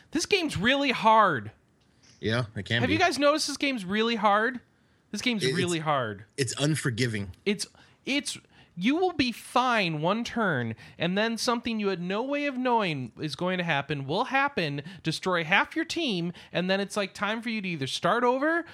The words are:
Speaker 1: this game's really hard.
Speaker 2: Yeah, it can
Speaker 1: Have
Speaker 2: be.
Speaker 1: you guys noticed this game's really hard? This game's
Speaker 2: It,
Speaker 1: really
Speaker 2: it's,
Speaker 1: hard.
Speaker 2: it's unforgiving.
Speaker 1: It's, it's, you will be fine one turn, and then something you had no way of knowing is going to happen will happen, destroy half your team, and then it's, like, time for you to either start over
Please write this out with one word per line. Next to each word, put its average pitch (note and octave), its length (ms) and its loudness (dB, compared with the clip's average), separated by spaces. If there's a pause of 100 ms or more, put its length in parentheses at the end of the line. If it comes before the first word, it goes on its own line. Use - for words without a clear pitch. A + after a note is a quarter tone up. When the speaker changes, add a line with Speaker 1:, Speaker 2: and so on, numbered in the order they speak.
(120)
Speaker 1:
this E4+ 140 -2
game's F4 300 2
really C4 360 4
hard. F#3+ 600 4 (720)
Speaker 2:
Yeah, A#2 240 0 (100)
it G2+ 80 -6
can A2+ 160 0
Speaker 1:
Have B3+ 80 2
Speaker 2:
be. C#4+ 60 2
Speaker 1:
you D#4+ 60 2
guys F4 200 2
noticed D4 300 2
this C#4 80 -8
game's C4 260 -2
really A3 320 0
hard? G#3+ 460 2 (500)
This G#3 100 -8
game's A3+ 220 0
Speaker 2:
It, - 120 2
Speaker 1:
really F3 240 0
Speaker 2:
it's, D#3 40 -6
Speaker 1:
hard. A#2+ 400 -2 (140)
Speaker 2:
it's B2+ 200 -2
unforgiving. A#2+ 720 0 (140)
Speaker 1:
It's, G#3 220 -2 (380)
it's, C#4+ 320 -2 (400)
you A3+ 180 2
will F#4 160 2
be C4+ 220 0
fine G#3+ 680 0
one G#3 220 0
turn, D3 500 0 (240)
and F3+ 200 0
then A3+ 200 0
something A#3 440 -2
you G3 80 0
had F3+ 120 -2
no G3 220 -2
way C#4+ 220 -2
of C4+ 120 -2
knowing G#3 600 0
is C#3+ 160 -6
going F3+ 220 -2
to F3 80 -2
happen C#3 420 -2
will F#3 160 0
happen, A#3+ 580 0 (220)
destroy E3 400 -2
half G3+ 320 2
your D#4+ 80 -2
team, G3+ 480 -2 (220)
and F3+ 160 -2
then F#3+ 100 2
it's, G3 160 -6
like, G3 180 -4
time G#3+ 280 -4
for A#3 80 -6
you A3 120 -4
to F#3+ 60 -6
either D#3 200 -2
start G#3+ 360 0
over D4 400 2 (100)